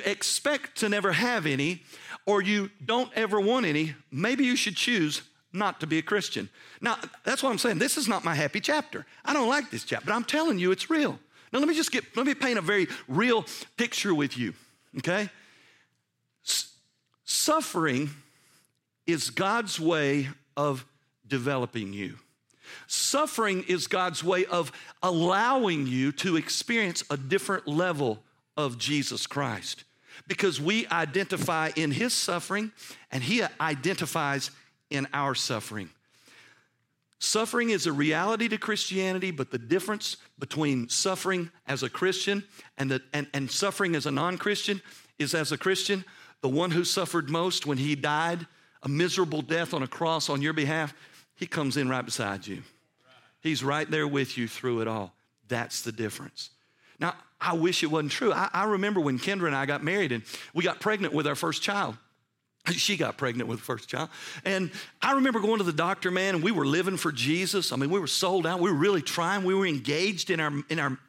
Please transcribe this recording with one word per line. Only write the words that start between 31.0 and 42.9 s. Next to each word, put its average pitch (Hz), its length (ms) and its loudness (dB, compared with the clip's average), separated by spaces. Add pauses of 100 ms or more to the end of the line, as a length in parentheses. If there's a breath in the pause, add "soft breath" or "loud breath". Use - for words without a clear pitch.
in 156 160 2
his 220 220 0
suffering 196 580 -2 (400 loud breath)
and 127 120 -4
he 208 200 2 (160)
identifies 147 920 0 (380 loud breath)
in 139 240 -2
our 139 220 0
suffering. 107 540 -4 (1300 soft breath)
Suffering 233 500 0
is 185 160 2
a 160 80 0
reality 170 540 2
to 214 100 -2
Christianity, 190 720 -2
but 139 220 -4
the 123 80 -2
difference 185 580 -2 (220 loud breath)
between 139 500 0
suffering 185 640 0 (160)
as 131 160 -2
a 120 60 0
Christian 190 540 0 (360 loud breath)
and, 135 100 0
the, 135 120 0 (120)